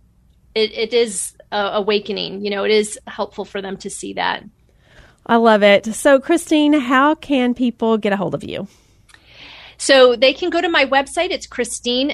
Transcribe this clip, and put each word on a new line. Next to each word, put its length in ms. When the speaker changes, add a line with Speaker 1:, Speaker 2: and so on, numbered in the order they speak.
Speaker 1:
it, 180
it 200
is 420
a 80
awakening. 680
You 60
know, 140
it 60
is 360
helpful 380
for 180
them 160
to 120
see 240
that. 300
Speaker 2:
I 120
love 260
it. 320
So, 240
Christine, 540
how 420
can 400
people 420
get 160
a 40
hold 180
of 100
you? 220
Speaker 1:
So 380
they 160
can 180
go 100
to 80
my 180
website. 440
It's 160
Christine 680